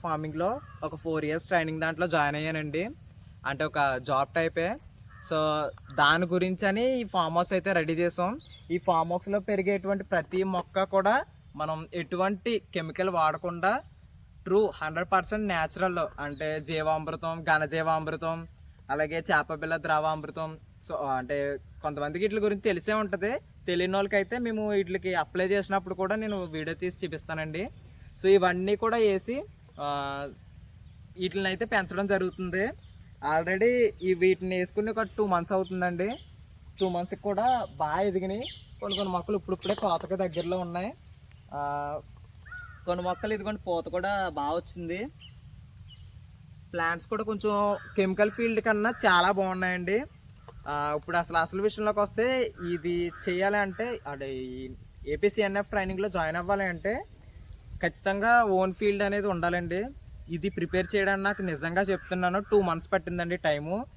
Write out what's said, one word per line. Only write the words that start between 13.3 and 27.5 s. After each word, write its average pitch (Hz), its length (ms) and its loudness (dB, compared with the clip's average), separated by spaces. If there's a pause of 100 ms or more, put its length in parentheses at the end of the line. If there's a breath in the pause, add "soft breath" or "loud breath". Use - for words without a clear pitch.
ట్రూ 185 140 4 (200)
హండ్రెడ్ 160 340 -4
పర్సెంట్ 214 400 0
న్యాచురల్, 170 460 0 (260)
అంటే 151 340 -4 (100)
జీవామృతం, 156 800 -2
ఘనజీవామృతం, 160 880 2 (560 soft breath)
అలాగే 156 260 0 (100)
చేపపిల్ల 160 560 0
ద్రావామృతం. 156 640 0 (380)
So, 170 60 -8 (260)
అంటే 135 180 -2 (460)
కొంతమందికి 151 420 -4
వీటి 208 220 0
గురించి 202 140 0
తెలిసే 208 320 0 (100)
ఉంటది, 196 280 -2 (360)
తెలియని 180 300 0
వాళ్ళకైతే 196 380 0 (100)
మేము 220 180 -2 (120)
వీటికి 185 360 0 (120)
అప్లై 185 300 0
చేసినప్పుడు 190 480 0
కూడా 190 220 0
నేను 208 140 -2 (180)
వీడియో 160 280 -4
తీసి 180 220 -4
చూపిస్తానండి. 160 580 -6 (560 loud breath)